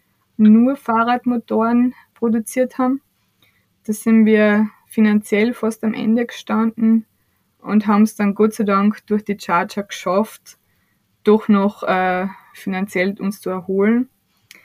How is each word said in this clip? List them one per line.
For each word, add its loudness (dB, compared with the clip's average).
nur 4
Fahrradmotoren -2
produziert -4
haben. -2
Da -6
sind 2
wir 2
finanziell 0
fast -6
am -2
Ende -2
gestanden -2
und -2
haben's 2
dann -2
Gott 2
sei -4
Dank 0
durch -2
die -6
Charger -4
geschafft, -6
doch 2
noch, 0
äh, -2
finanziell -6
uns -8
zu -8
erholen. -2